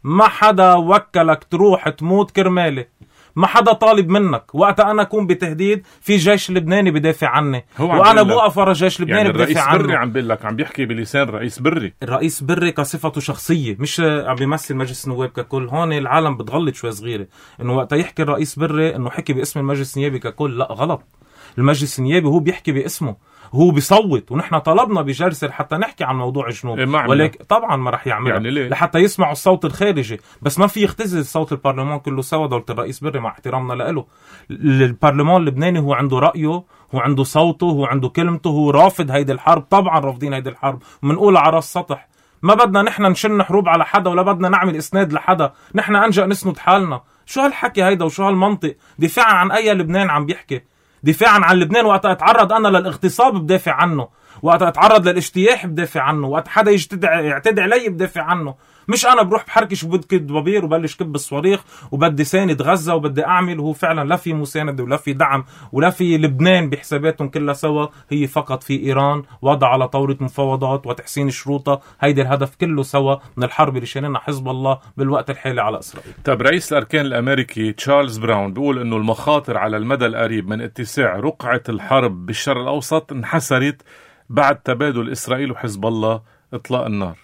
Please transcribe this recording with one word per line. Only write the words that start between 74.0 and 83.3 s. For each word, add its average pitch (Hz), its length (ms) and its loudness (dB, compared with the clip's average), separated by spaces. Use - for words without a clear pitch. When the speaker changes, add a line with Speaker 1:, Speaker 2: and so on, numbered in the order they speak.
Speaker 1:
حزب 135 300 -8
الله 131 300 -2
بالوقت 135 340 -2
الحالي 127 320 -4
على 107 160 -2
إسرائيل. - 340 -18
Speaker 2:
طب، 123 180 0
رئيس 160 300 0
الأركان 147 340 0
الأمريكي 120 640 -2
تشارلز 135 460 0
براون 104 340 0
بيقول 135 260 -2
إنه 117 180 -4
المخاطر 113 640 -2
على 107 180 -2
المدى 123 300 -2
القريب 110 420 -4
من 107 120 -6
اتساع 117 560 -4
رقعة 127 520 -4
الحرب 104 580 -2
بالشرق 123 340 -4
الأوسط 143 520 -4
انحسرت 135 720 -2